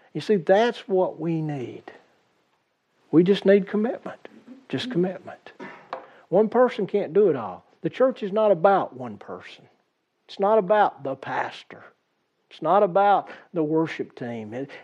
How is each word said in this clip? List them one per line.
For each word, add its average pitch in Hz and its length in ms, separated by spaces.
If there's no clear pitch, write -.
You 151 80
see, 214 140
that's 202 520
what 185 320
we 160 220
need. 143 420
We 160 140
just 190 200
need 196 240
commitment, - 600
just 226 200
commitment. - 600
One 208 180
person 233 380
can't 160 260
do 196 160
it 143 80
all. 98 300
The 165 80
church 254 320
is 190 100
not 214 180
about 180 460
one 120 220
person. - 480
It's - 120
not 208 180
about 196 460
the 135 120
pastor. - 680
It's - 120
not 180 200
about 196 460
the 165 100
worship 156 540
team. 117 380
It, 135 160